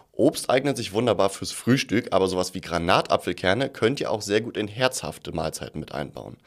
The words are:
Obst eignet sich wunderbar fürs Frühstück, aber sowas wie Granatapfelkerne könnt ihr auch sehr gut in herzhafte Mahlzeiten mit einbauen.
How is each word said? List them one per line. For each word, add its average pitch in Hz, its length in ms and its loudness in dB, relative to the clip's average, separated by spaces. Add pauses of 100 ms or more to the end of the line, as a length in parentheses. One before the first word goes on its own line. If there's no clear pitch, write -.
(120)
Obst - 380 2
eignet 135 260 2
sich 98 160 -6
wunderbar 98 380 4
fürs - 220 -8
Frühstück, 120 580 0
aber 95 160 4
sowas 92 260 0
wie 95 80 -8
Granatapfelkerne 95 1080 2
könnt - 300 0
ihr - 100 -2
auch 104 100 -2
sehr 104 200 2
gut 110 160 -8
in 104 120 -2
herzhafte 107 640 -4
Mahlzeiten 80 460 -6
mit - 140 -10
einbauen. 62 440 -10 (100)